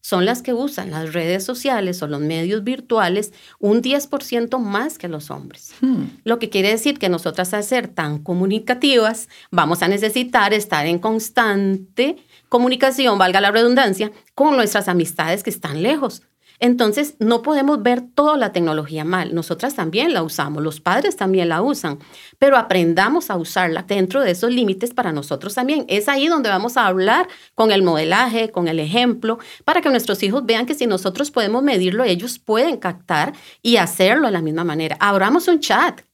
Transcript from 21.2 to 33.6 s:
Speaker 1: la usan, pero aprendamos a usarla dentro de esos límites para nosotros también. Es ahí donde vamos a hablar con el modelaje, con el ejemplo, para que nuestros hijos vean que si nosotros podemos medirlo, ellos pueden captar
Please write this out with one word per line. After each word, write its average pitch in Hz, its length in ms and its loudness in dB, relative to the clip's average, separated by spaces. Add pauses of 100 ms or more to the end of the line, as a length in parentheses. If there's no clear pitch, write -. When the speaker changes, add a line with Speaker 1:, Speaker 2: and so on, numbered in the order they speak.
Speaker 1:
la 165 120 0
usan, 180 380 -4 (400)
pero 269 180 6
aprendamos 190 720 2
a 196 80 -2
usarla 170 460 -2
dentro 196 400 0
de 214 80 2
esos 226 220 0
límites 233 420 -2
para 208 160 -2
nosotros 147 440 -6
también. 269 340 -2
Es 208 200 0
ahí 277 200 0
donde 285 220 0
vamos 214 260 -2
a 233 100 2
hablar 202 400 2 (300)
con 220 160 4
el 196 100 4
modelaje, 214 680 2
con 175 160 -2
el 160 100 -2
ejemplo, 226 600 0 (240)
para 339 160 2
que 311 100 0
nuestros 214 320 0
hijos 240 240 -2
vean 226 180 0
que 269 100 -4
si 254 120 -2
nosotros 190 460 -2
podemos 233 320 0
medirlo, 208 400 0
ellos 202 340 -2
pueden 247 380 0
captar 175 560 -2 (280)